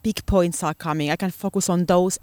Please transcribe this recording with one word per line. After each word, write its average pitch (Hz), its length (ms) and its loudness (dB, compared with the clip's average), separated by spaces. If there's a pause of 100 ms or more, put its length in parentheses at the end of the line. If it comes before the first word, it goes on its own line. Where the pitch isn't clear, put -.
big - 220 -4
points 175 380 2
are 160 100 -2
coming, 151 360 -2
I 156 60 0
can 185 160 -4
focus 196 380 -4
on 175 160 2
those 180 380 2